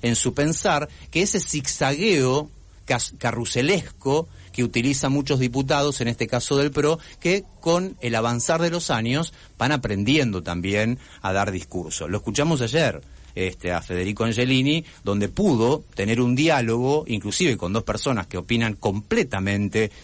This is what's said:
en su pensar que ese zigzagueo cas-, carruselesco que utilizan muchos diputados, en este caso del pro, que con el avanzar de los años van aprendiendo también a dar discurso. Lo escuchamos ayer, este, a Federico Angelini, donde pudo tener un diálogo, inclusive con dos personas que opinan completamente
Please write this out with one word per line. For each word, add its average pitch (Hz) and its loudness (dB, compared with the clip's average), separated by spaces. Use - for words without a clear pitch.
en 120 0
su 120 2
pensar 151 0
que 160 0
ese 208 2
zigzagueo 147 2
cas-, - 0
carruselesco 123 0
que 123 0
utilizan 131 2
muchos 139 0
diputados, 135 0
en 117 0
este 117 -2
caso 127 0
del 143 2
pro, 147 2
que 190 0
con 175 0
el 117 -2
avanzar 120 2
de 170 2
los 170 -2
años 127 0
van 131 2
aprendiendo 117 2
también 98 0
a 95 -2
dar 98 2
discurso. 85 -6
Lo 92 -2
escuchamos 143 0
ayer, 120 0
este, 92 -4
a 90 -2
Federico 95 -4
Angelini, 127 0
donde 101 0
pudo 147 2
tener 110 0
un 123 2
diálogo, 131 2
inclusive 113 0
con 90 -4
dos 110 -2
personas 107 -2
que 92 -8
opinan 113 -2
completamente 101 -2